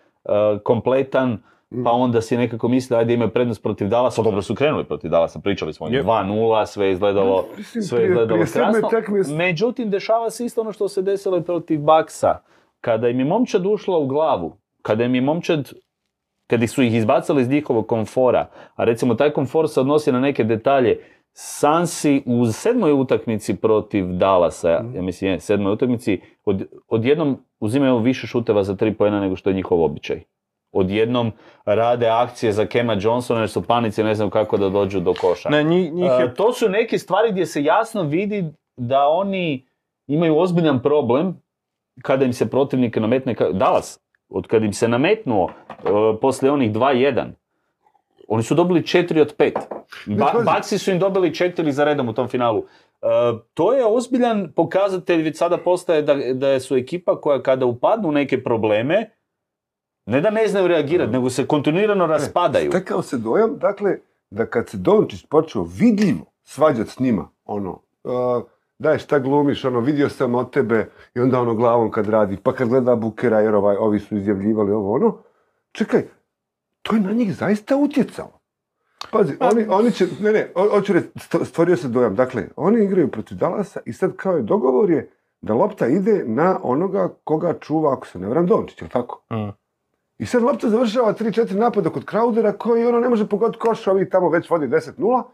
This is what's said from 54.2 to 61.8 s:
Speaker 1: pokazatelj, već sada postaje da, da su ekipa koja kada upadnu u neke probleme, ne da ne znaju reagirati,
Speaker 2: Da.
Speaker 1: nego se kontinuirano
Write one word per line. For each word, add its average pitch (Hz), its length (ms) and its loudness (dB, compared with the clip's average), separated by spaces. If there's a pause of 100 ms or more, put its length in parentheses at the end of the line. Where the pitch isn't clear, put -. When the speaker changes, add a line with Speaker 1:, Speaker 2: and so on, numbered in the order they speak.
Speaker 1:
pokazatelj, 180 720 0
već 156 140 -4
sada 170 200 0
postaje 175 440 0
da, 147 140 2 (180)
da 135 260 0
su 135 160 -4
ekipa 165 460 -2
koja 143 200 0
kada 131 240 0
upadnu 160 440 0
u 147 40 -2
neke 139 300 0
probleme, 117 680 0 (960)
ne 127 140 0
da 208 80 2
ne 214 180 2
znaju 190 200 2
reagirati, 156 400 0
Speaker 2:
Da. 123 100 -2
Speaker 1:
nego 127 120 0
se 127 160 -2
kontinuirano 180 580 0